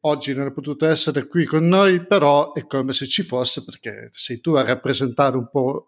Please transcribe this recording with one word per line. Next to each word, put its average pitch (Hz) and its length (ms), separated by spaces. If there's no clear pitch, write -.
oggi 147 320
non 139 140
è 135 40
potuto 147 340
essere 151 420
qui 170 180
con 160 200
noi, 185 400
però 147 460
è - 160
come 135 240
se 135 160
ci 202 160
fosse, 127 400
perché 110 480
sei - 300
tu 165 140
a 135 100
rappresentare 131 720
un 117 120
po' 135 380